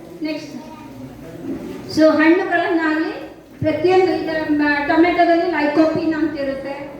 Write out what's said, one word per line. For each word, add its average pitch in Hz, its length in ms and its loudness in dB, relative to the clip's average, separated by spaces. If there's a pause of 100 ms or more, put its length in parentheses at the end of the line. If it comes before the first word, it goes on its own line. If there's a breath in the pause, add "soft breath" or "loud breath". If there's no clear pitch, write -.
(240)
ನೆಕ್ಸ್ಟ್, 302 340 -8 (1400)
so, 311 120 6
ಹಣ್ಣುಗಳನ್ನಾಗ್ಲಿ 339 1160 0 (320)
ಪ್ರತಿಯೊಂದು, 349 520 2
ಈಗ 311 180 -2 (200)
ಮ-, 294 380 0
ಟೊಮೆಟೊದಲ್ಲಿ 339 640 4
ಲೈಕೋಪಿನ್ 320 600 2
ಅಂತ 302 260 -2
ಇರುತ್ತೆ. 277 600 -6